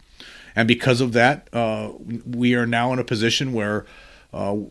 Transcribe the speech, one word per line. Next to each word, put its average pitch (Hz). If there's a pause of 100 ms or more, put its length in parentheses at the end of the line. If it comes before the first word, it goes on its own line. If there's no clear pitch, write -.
(560)
And 113
because 120
of 123
that, 120
uh, 110 (340)
we 123
are 120
now 120
in 127
a 117
position 117
where, 104 (460)
uh, 98 (160)